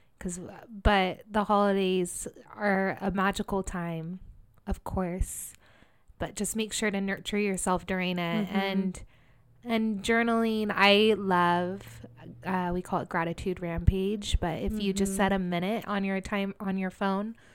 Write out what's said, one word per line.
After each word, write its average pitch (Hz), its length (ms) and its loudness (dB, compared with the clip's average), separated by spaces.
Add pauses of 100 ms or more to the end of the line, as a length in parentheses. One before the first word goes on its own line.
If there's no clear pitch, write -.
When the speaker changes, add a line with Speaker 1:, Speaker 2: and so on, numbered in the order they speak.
(200)
Speaker 1:
'cause, 180 200 -8 (440)
but 190 460 4
the 208 140 0
holidays 196 840 2 (280)
are 190 440 0
a 202 120 -2
magical 196 500 0
time, 170 580 -6 (460)
of - 180 -6
course, 185 720 -4 (640)
but - 180 -6
just 208 200 -2
make 220 180 -2
sure 214 160 0
to 196 100 0
nurture 196 380 -2
yourself 196 480 0
during 180 320 0
it. 175 300 0
Speaker 2:
Mm-hmm. 202 100 -2
Speaker 1:
And, 190 460 0 (600)
and 220 400 0
journaling, 226 720 2
I 202 420 8
love, 180 880 2 (380)
uh, 180 280 -2
we 180 80 -2
call 180 200 -2
it - 80 -8
gratitude 170 520 -4
rampage, 190 800 0
but 170 240 -2
if 208 180 -2
you 196 120 2
just 196 180 0
Speaker 2:
Mm-hmm. 190 60 -4
Speaker 1:
set 202 160 4
a 196 60 2
minute 180 480 -2
on 202 160 -2
your 196 160 -2
time, 196 400 -4
on 190 200 -2
your 190 100 -2
phone 196 460 -2 (200)